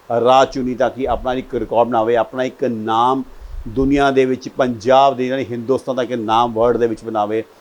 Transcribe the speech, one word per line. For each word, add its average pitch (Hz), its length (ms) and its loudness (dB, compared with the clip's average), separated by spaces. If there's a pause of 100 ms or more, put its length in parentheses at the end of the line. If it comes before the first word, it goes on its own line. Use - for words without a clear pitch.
(200)
ਰਾਹ 131 240 6
ਚੁਣੀ 127 300 -4
ਤਾਂ 120 160 0
ਕਿ 123 180 -4
ਆਪਣਾ 120 240 -2
ਇੱਕ 127 220 -8
ਰਿਕਾਰਡ 117 340 0
ਬਣਾਵੇ, 117 280 2
ਆਪਣਾ 127 280 -2
ਇੱਕ 131 200 -6
ਨਾਮ 120 580 0 (460)
ਦੁਨੀਆ 139 420 2
ਦੇ 131 140 4
ਵਿੱਚ, 127 240 -4
ਪੰਜਾਬ 127 680 2
ਦੇ, 127 100 -2
ਯਾਨੀ 131 180 -4
ਹਿੰਦੁਸਤਾਨ 120 520 -4
ਦਾ 127 60 -2
ਇੱਕ 117 100 -4
ਨਾਮ 117 400 0
ਵਰਲਡ 117 240 2
ਦੇ 117 100 2
ਵਿੱਚ 110 180 -4
ਬਣਾਵੇ। 110 400 -2 (160)